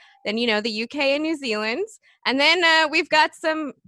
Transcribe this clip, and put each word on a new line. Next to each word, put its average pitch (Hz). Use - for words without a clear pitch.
Then, 208
you 240
know, 214
the 226
U 220
K 277
and 302
New 320
Zealand. 233
And 247
then, 330
uh, 320
we've 320
got 311
some 311